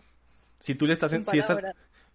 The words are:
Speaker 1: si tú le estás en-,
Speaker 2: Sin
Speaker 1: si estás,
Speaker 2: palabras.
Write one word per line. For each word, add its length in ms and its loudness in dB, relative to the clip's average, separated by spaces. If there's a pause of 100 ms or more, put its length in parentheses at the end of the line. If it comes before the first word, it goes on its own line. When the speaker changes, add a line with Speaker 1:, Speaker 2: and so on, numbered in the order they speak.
(600)
Speaker 1:
si 160 -6
tú 100 0
le 80 4
estás 200 0
en-, 120 -2
Speaker 2:
Sin 80 -2
Speaker 1:
si 60 4
estás, 180 2
Speaker 2:
palabras. 240 -10 (340)